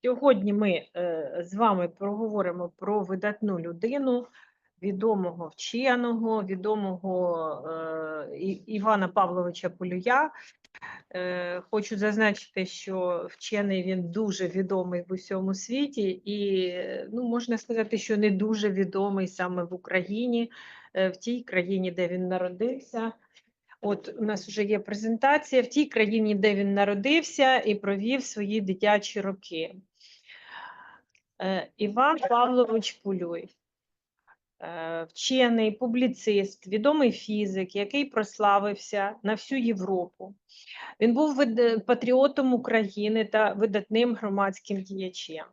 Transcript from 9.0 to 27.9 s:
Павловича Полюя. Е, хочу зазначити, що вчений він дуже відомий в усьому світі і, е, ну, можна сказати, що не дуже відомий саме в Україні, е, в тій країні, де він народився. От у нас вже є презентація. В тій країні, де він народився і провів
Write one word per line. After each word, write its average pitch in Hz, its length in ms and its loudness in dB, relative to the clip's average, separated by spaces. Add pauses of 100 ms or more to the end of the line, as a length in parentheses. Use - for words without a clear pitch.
Павловича 180 600 0
Полюя. 185 640 0 (840)
Е, 180 460 -4 (100)
хочу 208 260 -2
зазначити, 208 680 0
що 180 640 -4
вчений 196 540 -2
він 180 280 -2
дуже 190 360 -2
відомий 180 600 -2
в 185 40 -2
усьому 190 400 -4
світі 233 560 -2
і, 196 580 -2
е, 180 460 -6
ну, 247 100 -4
можна 240 340 -2
сказати, 226 400 -2
що 214 200 0
не 208 120 6
дуже 208 400 2
відомий 196 580 0
саме 180 360 -2
в 175 100 -8
Україні, 214 800 -2 (420)
е, 190 160 2
в 185 80 -8
тій 240 260 -4
країні, 185 480 0
де 175 160 -2
він 180 200 -2
народився. 220 840 -4 (680)
От 202 380 -4
у 226 40 0
нас 208 240 -2
вже 208 160 -2
є 202 160 2
презентація. 226 840 2
В 240 60 0
тій 294 180 2
країні, 214 500 2
де 202 200 4
він 196 180 0
народився 202 880 4
і 208 160 0
провів 208 480 -2